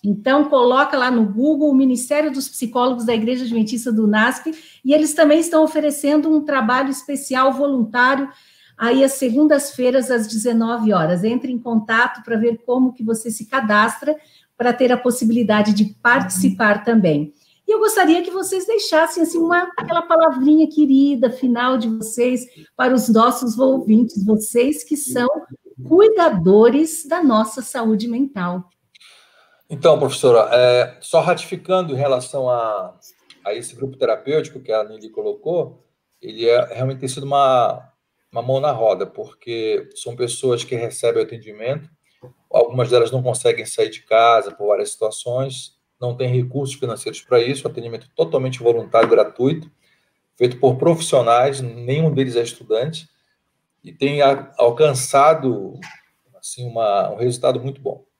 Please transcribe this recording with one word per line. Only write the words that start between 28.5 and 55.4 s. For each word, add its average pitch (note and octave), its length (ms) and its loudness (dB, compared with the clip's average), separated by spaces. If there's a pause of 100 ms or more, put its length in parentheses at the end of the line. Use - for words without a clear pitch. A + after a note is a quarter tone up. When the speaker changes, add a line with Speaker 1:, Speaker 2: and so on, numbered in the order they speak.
Speaker 2:
Então, D3+ 300 2
professora, B2 520 2
é, B2 480 2
só - 220 0
ratificando F3+ 720 -4
em - 40 -6
relação C3 520 -2
a, G#2+ 480 -4 (480)
a G#2 80 -4
esse A#2+ 220 -12
grupo C3 220 -10
terapêutico C3 600 -4
que - 120 -10
a A2 120 -2
Nelly G#2+ 260 -14
colocou, B2+ 760 -8 (340)
ele A2+ 300 -6
é, A#2+ 240 2
realmente C3 260 -6
tem C3+ 80 -8
sido C#3 160 -10
uma, C3+ 640 0 (440)
uma A#2 100 -6
mão C3 180 -2
na C#3+ 120 -2
roda, A2 340 0
porque A2 880 -8
são A#2+ 200 -14
pessoas B2 480 -4
que B2+ 120 -6
recebem A#2 460 -2
atendimento, A2+ 640 -10 (600)
algumas A#2 400 0
delas A#2+ 220 2
não B2+ 100 -2
conseguem A#2 440 -2
sair A2 260 -4
de - 100 -20
casa A2 500 2
por G#2 180 -6
várias G#2 200 0
situações, B2 880 -8 (240)
não B2 140 -6
têm B2+ 140 -4
recursos B2+ 460 -4
financeiros A2+ 460 -8
pra A#2+ 200 2
isso, C3+ 260 -4
atendimento A#2 480 -12
totalmente C3 440 -2
voluntário, A2+ 500 2
gratuito, B2 600 0 (640)
feito B2 220 -2
por B2+ 200 2
profissionais, C3+ 840 0
nenhum B2+ 520 -2
deles B2+ 220 -2
é A#2+ 60 2
estudante, A#2 680 -6 (760)
e - 80 -20
tem C#3+ 300 -2
a-, C#3 360 2
alcançado, C3 1200 2 (600)